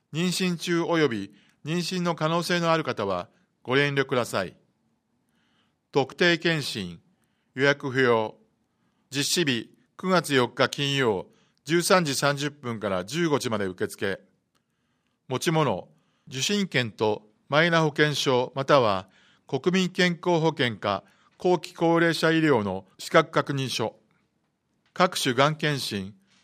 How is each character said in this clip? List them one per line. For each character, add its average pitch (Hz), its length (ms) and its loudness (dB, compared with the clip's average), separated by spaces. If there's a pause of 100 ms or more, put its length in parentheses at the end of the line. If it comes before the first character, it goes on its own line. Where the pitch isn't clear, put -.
(140)
妊 165 140 0
娠 180 300 -2
中 170 260 -2
及 160 240 2
び 104 260 -8 (300)
妊 156 140 -4
娠 175 240 -4
の 175 140 -2
可 156 120 -2
能 165 140 -2
性 175 180 -2
の 170 120 0
あ 165 60 2
る 156 60 -2
方 123 220 -4
は 90 240 -4 (340)
ご 127 140 0
遠 143 180 2
慮 139 100 0
く 139 100 -4
だ 120 100 0
さ 107 200 -4
い。 - 100 -14 (1400)
特 139 240 0
定 175 220 4
健 165 260 -2
診、 90 360 -8 (540)
予 131 100 -2
約 143 280 0
不 131 100 2
要。 113 340 2 (760)
実 143 320 -2
施 - 20 -2
日、 120 240 -2 (280)
九 190 100 -10
月 165 260 0
四 123 160 4
日 127 200 2
金 139 260 -4
曜、 110 320 0 (380)
十 170 160 0
三 185 220 4
時 139 120 -2
三 143 200 0
十 143 140 -4
分 123 300 -10
か 104 100 -4
ら 92 160 -4
十 160 240 -4
五 139 100 2
時 123 100 -4
ま 110 80 -2
で 101 80 -4
受 95 220 -6
付。 98 320 -6 (1080)
持 127 120 -4
ち 170 120 -2
物、 131 360 0 (400)
受 131 140 -10
診 202 260 -2
券 123 240 -2
と 107 320 -2 (260)
マ 151 160 4
イ 170 60 0
ナ 165 100 4
保 160 80 2
険 151 260 2
証 127 400 0
ま 135 100 -4
た 143 140 6
は 101 300 0 (380)
国 175 340 -2
民 180 80 -4
健 180 220 0
康 175 280 -2
保 156 180 0
険 120 200 -2
か 101 260 -4 (340)
後 180 220 0
期 - 140 -16
高 165 260 2
齢 165 160 2
者 160 160 0
医 160 80 2
療 143 240 4
の 95 220 -6 (120)
資 - 120 -14
格 160 220 4
確 147 200 -2
認 135 160 -4
書。 113 300 -6 (960)
各 180 240 0
種 127 180 0
が 139 140 4
ん 156 60 -2
検 151 280 -2
診、 101 320 -8 (280)